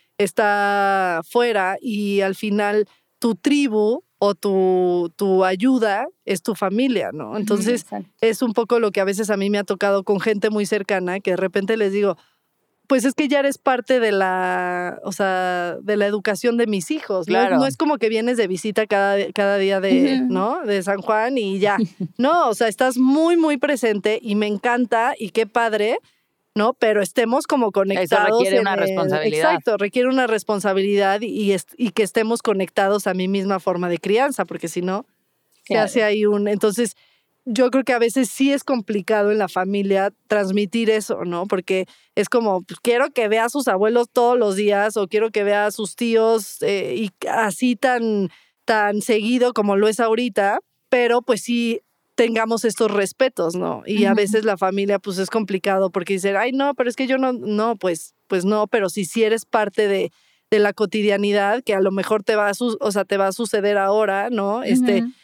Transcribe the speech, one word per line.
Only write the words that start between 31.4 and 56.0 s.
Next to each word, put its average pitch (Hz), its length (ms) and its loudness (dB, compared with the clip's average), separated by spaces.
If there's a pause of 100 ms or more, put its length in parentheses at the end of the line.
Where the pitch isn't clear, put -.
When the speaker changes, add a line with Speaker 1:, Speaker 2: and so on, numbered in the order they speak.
Speaker 1:
est-, - 260 -4
y 233 140 -2
que - 100 0
estemos 220 400 -2
conectados 196 640 0
a 190 80 0
mi 185 140 -2
misma 196 320 -2
forma 180 300 -2
de 170 100 -2
crianza, 226 460 0
porque 170 220 -8
si 175 140 -8
no, 190 240 -4 (580)
se - 120 -4
Speaker 2:
Claro. 214 100 2
Speaker 1:
hace 220 180 0
ahí 208 220 2
un... 208 220 2
Entonces, 208 480 0 (500)
yo 247 240 2
creo 262 140 2
que 262 100 0
a 240 60 2
veces 233 320 2
sí 269 200 2
es 277 120 0
complicado 208 680 0
en 214 60 0
la 202 100 0
familia 196 640 0 (160)
transmitir 208 640 0
eso, 214 340 -2
¿no? 175 220 -6
Porque 185 400 -2 (300)
es 202 140 0
como, 208 340 0
pues, - 160 -20
quiero 247 320 2
que 233 160 0
vea 220 180 2
a 240 40 -2
sus 262 180 -4
abuelos 226 440 2
todos 240 280 4
los 208 160 2
días 208 420 0
o 202 100 -2
quiero 214 220 0
que 208 140 -2
vea 202 240 2
a 208 40 -2
sus 208 240 -8
tíos, 226 680 2
eh, 196 340 -2
y 214 300 -6
así 226 480 0
tan, 226 560 0 (340)
tan 208 380 0
seguido 240 500 0
como 208 240 2
lo 208 100 4
es 214 120 0
ahorita, 226 600 0 (300)
pero 240 320 2
pues 233 220 -2
sí 233 380 -2 (340)
tengamos 226 500 0
estos 220 240 0
respetos, 202 640 0
¿no? 170 300 -6
Y 208 200 0
a 226 80 4
Speaker 2:
Ujú. 220 40 2
Speaker 1:
veces 208 260 0
la 208 140 0
familia, 196 400 0
pues, 190 220 -8
es 190 100 -4
complicado 196 640 -2
porque 185 220 -4